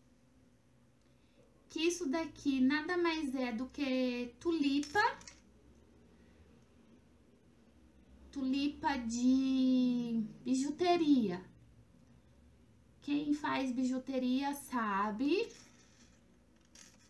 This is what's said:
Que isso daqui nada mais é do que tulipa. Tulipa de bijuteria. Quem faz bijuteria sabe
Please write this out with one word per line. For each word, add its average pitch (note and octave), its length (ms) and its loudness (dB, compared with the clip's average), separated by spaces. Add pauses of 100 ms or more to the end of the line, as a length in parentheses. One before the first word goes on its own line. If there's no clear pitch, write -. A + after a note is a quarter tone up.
(1700)
Que D#4 120 -8
isso E4+ 280 -2
daqui D4 500 -2
nada D4+ 380 2
mais D#4+ 380 0
é B3+ 160 -2
do A#3+ 160 -6
que B3+ 720 -2
tulipa. D4 600 0 (3250)
Tulipa C#4 680 -2
de B3 1300 2 (200)
bijuteria. C#4 1000 2 (1700)
Quem D4 240 -2
faz C4+ 380 -2
bijuteria B3+ 840 -2
sabe A3+ 1000 -2 (1600)